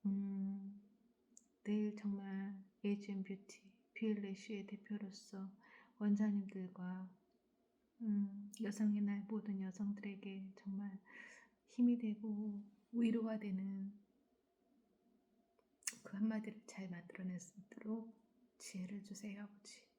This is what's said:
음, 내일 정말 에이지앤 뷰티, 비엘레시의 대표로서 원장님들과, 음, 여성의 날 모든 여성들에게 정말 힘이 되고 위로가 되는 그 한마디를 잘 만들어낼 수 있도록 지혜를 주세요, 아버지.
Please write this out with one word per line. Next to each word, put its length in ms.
음, 720
내일 320
정말 580
에이지앤 400
뷰티, 380
비엘레시의 720
대표로서 840
원장님들과, 1120
음, 500
여성의 380
날 260
모든 340
여성들에게 920
정말 460
힘이 280
되고 640
위로가 480
되는 520
그 120
한마디를 500
잘 220
만들어낼 520
수 180
있도록 560
지혜를 440
주세요, 400
아버지. 380